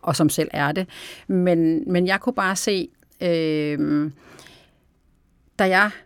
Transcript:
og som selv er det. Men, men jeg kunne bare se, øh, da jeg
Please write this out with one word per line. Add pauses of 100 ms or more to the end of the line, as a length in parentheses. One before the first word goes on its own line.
og
som
selv
er
det. (380)
Men,
men
jeg
kunne
bare
se, (320)
øh, (1500)
da
jeg (160)